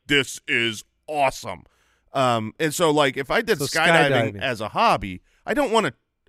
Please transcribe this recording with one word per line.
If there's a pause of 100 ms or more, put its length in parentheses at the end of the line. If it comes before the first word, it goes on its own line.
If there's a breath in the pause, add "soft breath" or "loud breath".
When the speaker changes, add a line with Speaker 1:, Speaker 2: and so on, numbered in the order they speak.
Speaker 1:
"This
is (260)
awesome." (500)
Um,
and
so,
like,
if
I
did
Speaker 2:
So
Speaker 1:
skydiving
Speaker 2:
skydiving.
Speaker 1:
as
a
hobby, (240)
I
don't
wanna, (360)